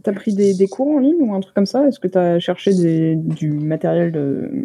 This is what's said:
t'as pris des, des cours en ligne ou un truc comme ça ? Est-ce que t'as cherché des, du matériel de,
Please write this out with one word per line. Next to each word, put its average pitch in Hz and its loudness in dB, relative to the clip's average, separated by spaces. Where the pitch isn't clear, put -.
t'as 208 -2
pris 202 -4
des, 196 4
des 190 2
cours 262 -2
en 285 2
ligne 311 4
ou 220 0
un 190 -2
truc - -8
comme 196 2
ça ? 269 2
Est-ce 247 0
que 185 -2
t'as 180 2
cherché 180 0
des, 160 2
du 160 -2
matériel 160 -2
de, 143 -4